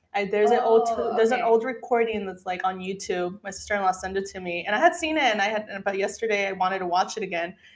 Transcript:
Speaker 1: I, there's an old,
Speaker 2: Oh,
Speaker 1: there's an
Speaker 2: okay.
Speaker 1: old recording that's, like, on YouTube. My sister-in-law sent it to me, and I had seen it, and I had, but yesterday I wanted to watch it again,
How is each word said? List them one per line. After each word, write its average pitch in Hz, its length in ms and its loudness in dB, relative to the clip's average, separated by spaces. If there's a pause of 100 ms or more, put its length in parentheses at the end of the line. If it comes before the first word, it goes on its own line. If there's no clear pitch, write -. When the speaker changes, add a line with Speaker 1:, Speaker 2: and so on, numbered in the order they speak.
(140)
Speaker 1:
I, 202 120 0
there's 208 240 4
an 240 80 4
old, 233 320 4
Speaker 2:
Oh, 226 260 -2
Speaker 1:
there's 226 140 4
an 247 100 0
Speaker 2:
okay. 226 80 0
Speaker 1:
old 226 160 4
recording 226 640 -2
that's, 185 180 -10
like, 180 200 -4
on 185 160 -2
YouTube. 185 640 -4
My 196 80 -10
sister-in-law 196 420 0
sent 190 240 -8
it 196 100 -4
to 190 140 -12
me, 175 260 -6
and 208 100 0
I - 20 0
had 320 160 6
seen 311 220 -2
it, 302 60 2
and 220 180 2
I 196 60 2
had, 214 380 -6
but 196 120 -2
yesterday 202 520 -2
I 196 40 -4
wanted 185 280 0
to 185 60 -4
watch 180 300 0
it 202 60 -6
again, 180 320 -4 (220)